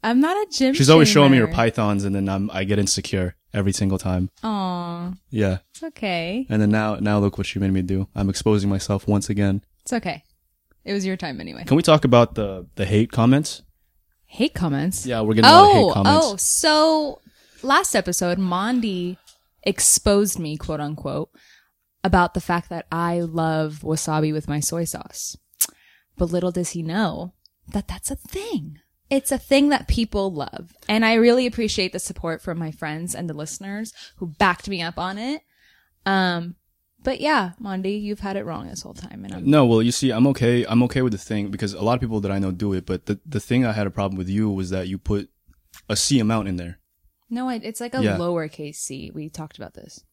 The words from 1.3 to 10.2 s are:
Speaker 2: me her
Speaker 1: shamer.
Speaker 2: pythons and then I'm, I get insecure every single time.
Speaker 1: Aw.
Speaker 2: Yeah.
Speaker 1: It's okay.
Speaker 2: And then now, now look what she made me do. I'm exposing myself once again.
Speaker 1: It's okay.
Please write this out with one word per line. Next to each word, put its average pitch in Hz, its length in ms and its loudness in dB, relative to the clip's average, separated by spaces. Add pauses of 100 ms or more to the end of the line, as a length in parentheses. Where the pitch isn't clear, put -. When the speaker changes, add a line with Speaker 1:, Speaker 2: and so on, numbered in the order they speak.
Speaker 2:
me 131 60 8
her 110 80 4
Speaker 1:
shamer. - 80 -2
Speaker 2:
pythons 107 500 0
and 98 100 -2
then 98 140 -2
I'm, 98 240 -2
I 95 120 -4
get 101 140 0
insecure 92 580 -2 (160)
every 98 200 0
single 95 260 0
time. 92 320 -2 (120)
Speaker 1:
Aw. 180 720 -6 (180)
Speaker 2:
Yeah. 98 280 0 (120)
Speaker 1:
It's - 120 -18
okay. 202 680 -6
Speaker 2:
And 107 120 0
then 104 100 4
now, 107 260 0
now 104 220 0
look 101 200 0
what 98 80 -4
she - 120 -8
made 95 140 0
me 95 100 0
do. 95 320 -4
I'm 101 140 -2
exposing 101 400 0
myself 98 400 -4
once 104 220 0
again. 101 340 -2 (180)
Speaker 1:
It's - 100 -8
okay. 202 300 -6 (640)